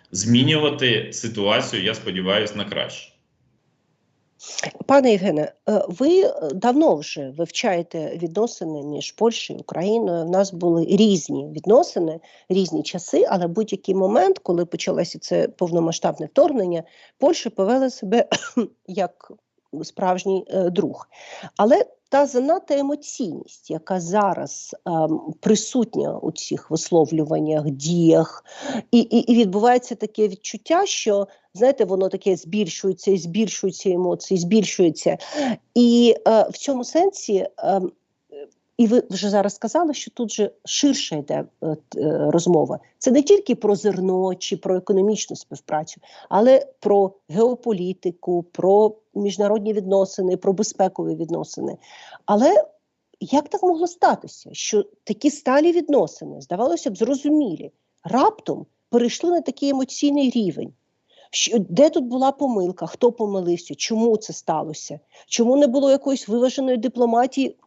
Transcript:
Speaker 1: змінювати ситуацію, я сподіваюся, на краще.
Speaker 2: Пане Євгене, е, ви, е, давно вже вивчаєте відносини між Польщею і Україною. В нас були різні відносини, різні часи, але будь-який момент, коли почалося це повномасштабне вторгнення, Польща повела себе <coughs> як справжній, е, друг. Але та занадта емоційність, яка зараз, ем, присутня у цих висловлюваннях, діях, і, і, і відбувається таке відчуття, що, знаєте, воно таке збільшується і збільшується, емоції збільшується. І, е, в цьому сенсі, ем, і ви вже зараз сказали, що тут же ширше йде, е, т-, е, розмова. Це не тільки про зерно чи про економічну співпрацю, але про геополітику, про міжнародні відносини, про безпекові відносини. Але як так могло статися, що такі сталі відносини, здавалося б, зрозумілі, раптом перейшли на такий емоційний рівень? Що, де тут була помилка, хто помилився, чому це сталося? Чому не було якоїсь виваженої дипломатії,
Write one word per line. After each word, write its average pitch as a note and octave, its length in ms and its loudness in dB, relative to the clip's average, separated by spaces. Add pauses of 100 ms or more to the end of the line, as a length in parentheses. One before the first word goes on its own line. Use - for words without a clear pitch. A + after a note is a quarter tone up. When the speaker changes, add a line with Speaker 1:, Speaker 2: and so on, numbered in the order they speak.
(120)
Speaker 1:
змінювати B2 1000 2
ситуацію, G#2+ 720 -2
я A2 100 -2
сподіваюся, G2 600 -4
на G2+ 100 -8
краще. - 480 -10 (1700)
Speaker 2:
Пане C4 240 6
Євгене, E3+ 420 0 (160)
е, G#3+ 200 0
ви, D4 320 2
е, - 120 2 (220)
давно B3 420 2
вже C#3+ 400 -10
вивчаєте E3+ 840 -4
відносини E3+ 600 -4
між C#3+ 300 -10
Польщею - 460 -2
і - 40 -16
Україною. F#3 640 -2
В E3+ 40 -6
нас F#3+ 220 2
були E3+ 320 0
різні E3+ 640 2
відносини, E3 720 0 (280)
різні F3 340 0
часи, D4 460 0
але F3+ 180 0
будь-який G3 480 -4
момент, A#3+ 440 2
коли F3 260 0
почалося E3+ 540 -4
це E3+ 300 -2
повномасштабне E3 800 -2
вторгнення, G3 560 0 (360)
Польща C#4+ 320 0
повела B3 400 0
себе A3 380 -2 (280)
<coughs> - 300 -4
як F3+ 460 -8 (520)
справжній, F#3 640 -2
е, F#3 220 0
друг. E3+ 380 -4 (480)
Але C4+ 300 4 (220)
та C#4 180 4
занадта C#4+ 520 0
емоційність, C#4 920 -8
яка D#3+ 300 -4
зараз, E3+ 760 -2 (100)
ем, D#3+ 540 -2
присутня G3+ 800 0
у D#3+ 140 -6
цих - 380 -10
висловлюваннях, D#3 1000 0
діях, D#3+ 760 2 (460)
і, A#3+ 80 6
і, A3+ 200 2
і A#3 180 4
відбувається A#3+ 580 2
таке G#3+ 340 -2
відчуття, D#4+ 580 -2
що, G3+ 420 -2 (260)
знаєте, A#3+ 300 2
воно F#3+ 240 0
таке F#3+ 280 0
збільшується F#3+ 720 -4
і G3 80 4
збільшується, F#3+ 720 -2
емоції F3 500 -2
збільшується. F3 800 0 (560)
І, A#3+ 420 6 (120)
е, A3 220 4
в - 80 -14
цьому B3+ 260 -4
сенсі, D#4 640 0 (100)
ем, F#3 340 -2 (840)
і A#3 100 6
ви A#3+ 240 4
вже F#3+ 200 -4
зараз G3+ 240 0
сказали, D4+ 400 -2
що - 160 -12
тут A#3 220 -8
же G3+ 180 -2 (140)
ширше - 540 0
йде, D3 260 -6 (180)
е, D#3 140 -4 (120)
т-, - 120 -8
е, D3 300 0
розмова. D3+ 500 2 (180)
Це - 120 0
не C#4 120 6
тільки G4 320 4
про G#3 220 0
зерно F#3 580 0
чи F#3 220 -6
про F#3 200 -2
економічну F#3+ 600 0
співпрацю, - 640 -8 (280)
але B3+ 380 6 (140)
про G3+ 320 2 (160)
геополітику, F#3 1120 -2
про G3+ 520 2 (200)
міжнародні G3+ 580 -2
відносини, F#3+ 640 0
про F#3+ 160 0
безпекові F3 600 -2
відносини. D#3+ 640 -8 (480)
Але D4 380 4 (560)
як C#4+ 280 -2
так G4+ 140 -4
могло F4 240 0
статися, - 680 -2
що G3+ 320 -2 (200)
такі C4 260 -2
сталі D4+ 420 2
відносини, F#3 680 -2
здавалося A#3+ 500 -4
б, F#3 60 -8
зрозумілі, C4 760 -2 (320)
раптом B3+ 640 -2 (240)
перейшли A#3+ 400 0
на F4 100 2
такий C#4 280 -4
емоційний C#4 600 0
рівень? G3 420 -4 (580)
Що, - 280 0
де G#3 320 4
тут D#4+ 140 0
була C4 280 0
помилка, G3 540 -4
хто A#3+ 260 0
помилився, F#3 640 -4
чому A3+ 420 0
це G#3 160 -12
сталося? D#3 680 -8 (260)
Чому A#3 300 2
не C#4+ 100 6
було C4+ 240 2
якоїсь C#4 380 0
виваженої B3+ 480 0
дипломатії, A#3+ 800 0 (100)